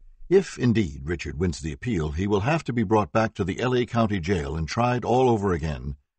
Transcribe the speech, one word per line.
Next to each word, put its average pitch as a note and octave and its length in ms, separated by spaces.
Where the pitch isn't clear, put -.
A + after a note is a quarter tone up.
If, F3+ 300
indeed, F#2+ 460
Richard D#2 340
wins F2 220
the D#2 100
appeal, D#2 400
he F2+ 160
will G2+ 140
have D3+ 240
to B2+ 80
be A#2 100
brought G#2 300
back A2 220
to G2 100
the F#2+ 160
L B2+ 120
A B2 120
County G#2+ 340
Jail D2+ 380
and D#2+ 100
tried A#2+ 380
all B2 240
over G2+ 240
again, C#2+ 420